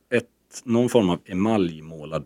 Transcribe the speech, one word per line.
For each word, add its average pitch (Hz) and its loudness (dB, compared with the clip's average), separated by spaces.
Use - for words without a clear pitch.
ett, 117 -2
någon 120 2
form 113 4
av 85 0
emaljmålad 80 -4